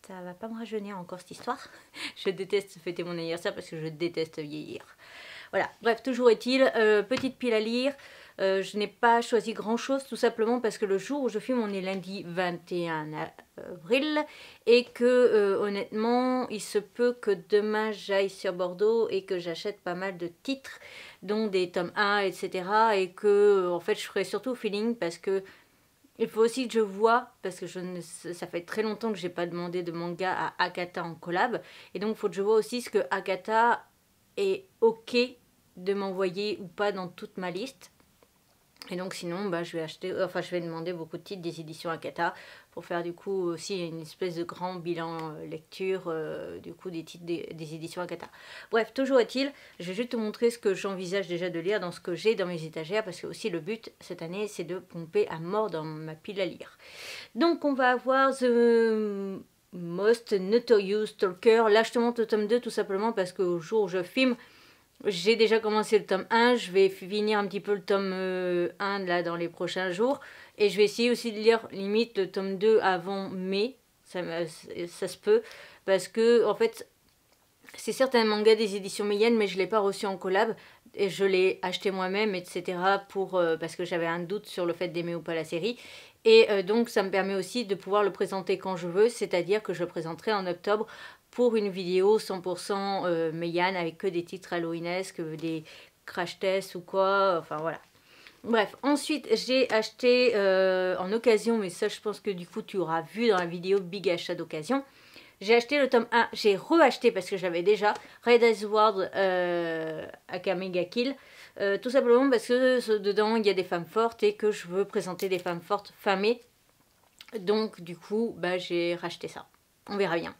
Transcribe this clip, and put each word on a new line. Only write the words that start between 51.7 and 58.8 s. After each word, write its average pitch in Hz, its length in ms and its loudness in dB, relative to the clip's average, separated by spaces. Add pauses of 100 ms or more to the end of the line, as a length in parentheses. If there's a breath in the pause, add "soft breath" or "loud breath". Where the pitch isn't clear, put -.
dans 175 120 -6
ce - 80 -14
que 180 140 -4
j'ai 196 200 2
dans 185 120 -2
mes 170 180 -6
étagères 160 400 -4
parce 180 160 -10
que - 60 -10
aussi 160 240 -6
le 170 100 -4
but 214 400 -10
cette 175 220 -14
année 196 260 -8
c'est 190 160 -10
de 175 140 -8
pomper 175 500 -2
à 165 100 -8
mort 202 300 -2
dans 160 160 -6
ma 156 300 -10
pile 190 260 -10
à 185 60 0
lire. - 320 -12 (560 loud breath)
Donc 320 320 2
on 285 80 2
va 247 160 4
avoir 262 480 2
The 226 1040 2 (320)